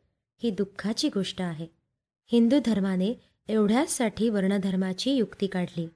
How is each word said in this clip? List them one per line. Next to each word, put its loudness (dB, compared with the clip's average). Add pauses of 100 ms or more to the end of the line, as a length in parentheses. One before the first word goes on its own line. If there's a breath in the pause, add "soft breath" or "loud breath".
(440)
ही 0
दुःखाची -4
गोष्ट -4
आहे. -8 (640)
हिंदू 6
धर्माने 0 (340 soft breath)
एवढ्याचसाठी 2
वर्णधर्माची 0
युक्ती 0
काढली -6